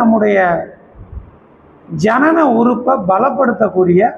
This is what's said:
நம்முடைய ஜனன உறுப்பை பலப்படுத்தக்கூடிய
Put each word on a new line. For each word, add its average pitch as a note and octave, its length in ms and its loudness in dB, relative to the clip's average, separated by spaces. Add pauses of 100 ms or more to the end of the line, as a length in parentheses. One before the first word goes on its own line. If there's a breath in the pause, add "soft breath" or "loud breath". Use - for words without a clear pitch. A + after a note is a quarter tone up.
நம்முடைய G#3+ 360 2 (1700)
ஜனன C4+ 340 2 (220)
உறுப்பை B3 340 0 (160)
பலப்படுத்தக்கூடிய G3 920 0 (160)